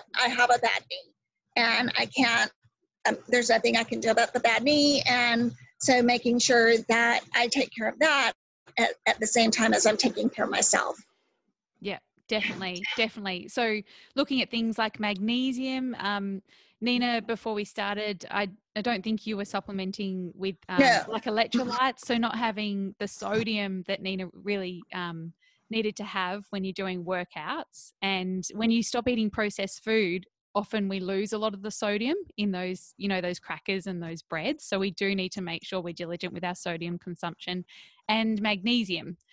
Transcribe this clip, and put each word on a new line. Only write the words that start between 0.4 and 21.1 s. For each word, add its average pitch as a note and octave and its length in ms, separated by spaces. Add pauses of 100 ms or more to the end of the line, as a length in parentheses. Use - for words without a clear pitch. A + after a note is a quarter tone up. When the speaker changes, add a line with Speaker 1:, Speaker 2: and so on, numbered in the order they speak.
Speaker 1:
a A#3+ 120
bad A3+ 300
knee F3+ 220 (440)
and A#3 420
I - 80
can't, A#3 440 (560)
um, G#3+ 120 (100)
there's B3 220
nothing A3+ 260
I A3+ 80
can A3+ 160
do A3+ 100
about A#3 220
the A#3+ 80
bad A3+ 220
knee. C#4+ 440
And A#3+ 460 (260)
so B3 220
making A#3+ 380
sure A#3 400 (100)
that A#3 320 (140)
I A#3+ 140
take - 280
care A3 100
of A3 120
that C#4 340 (460)
at, A#3 140 (140)
at - 140
the A3 60
same A3+ 240
time A3 240
as G3+ 100
I'm G#3+ 140
taking A3 320
care A3 160
of - 40
myself. - 460 (840)
Speaker 2:
Yeah, F#3+ 160 (300)
definitely, F#3 540 (140)
definitely. G3+ 520
So A3 340 (340)
looking C4+ 240
at G3+ 100
things A3+ 280
like A3 200
magnesium, B3 1000
um, G3 420 (400)
Nina, A#3+ 400
before A3+ 320
we G#3 140
started, G3+ 640
I, G3+ 180 (260)
I G#3+ 60
don't G#3+ 240
think A3 220
you G#3+ 100
were G3 80
supplementing F#3+ 880
with, F#3+ 220 (140)
um, F3+ 100
Speaker 1:
No. A#3+ 280
Speaker 2:
like, G#3+ 160